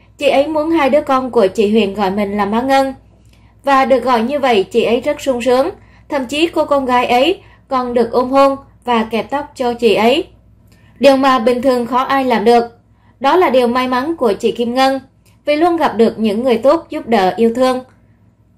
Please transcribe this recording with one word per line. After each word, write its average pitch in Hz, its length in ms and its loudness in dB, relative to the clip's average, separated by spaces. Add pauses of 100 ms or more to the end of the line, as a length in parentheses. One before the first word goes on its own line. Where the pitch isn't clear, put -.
(180)
chị 285 120 0
ấy 277 180 2
muốn 311 220 -2
hai 311 200 2
đứa 294 120 4
con 262 300 -2
của 226 160 2
chị 208 240 0
Huyền 208 220 0
gọi 196 180 -2
mình 202 260 -4
là 202 80 0
má 220 160 -2
Ngân. 269 320 0 (680)
Và 269 220 2
được 240 180 2
gọi 240 200 0
như 277 160 -4
vậy, 240 240 2
chị 214 200 -2
ấy 233 180 0
rất 294 200 -4
sung 240 200 -4
sướng. 262 280 0 (400)
Thậm 269 160 -4
chí 294 220 -2
cô 320 180 -2
con 277 200 0
gái 247 200 0
ấy 269 360 0 (260)
còn 247 260 -4
được 233 180 0
ôm 247 180 -2
hôn 277 260 2 (300)
và 226 180 0
kẹp 220 260 -6
tóc 285 260 -6
cho 240 180 -4
chị 233 200 0
ấy. 247 340 0 (720)
Điều 269 180 4
mà 262 220 2
bình 240 220 0
thường 247 240 0
khó 247 120 -4
ai 262 280 -2
làm 220 200 0
được. 233 180 4 (560)
Đó 277 160 2
là 359 140 2
điều 247 180 2
may 254 200 -2
mắn 262 280 -4
của 233 180 -2
chị 196 180 -2
Kim 233 220 -4
Ngân, 269 260 0 (460)
vì 294 100 0
luôn 339 220 0
gặp 262 200 -2
được 220 220 0
những 220 240 -2
người 240 140 0
tốt, 294 320 2
giúp 294 180 -10
đỡ, 190 300 0
yêu 226 180 2
thương. 254 280 -2 (760)